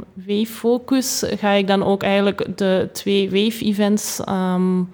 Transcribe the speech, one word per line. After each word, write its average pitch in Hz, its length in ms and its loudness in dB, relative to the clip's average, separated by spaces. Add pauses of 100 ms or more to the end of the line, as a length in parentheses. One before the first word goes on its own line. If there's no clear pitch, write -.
(140)
wave 202 320 -4
focus, 247 800 -2
ga 208 220 -2
ik 202 180 2
dan 196 160 2
ook 196 200 0
eigenlijk 196 540 0
de 190 340 2
twee 196 380 0
wave 214 340 0
events, 208 600 0
ehm, 185 580 0 (120)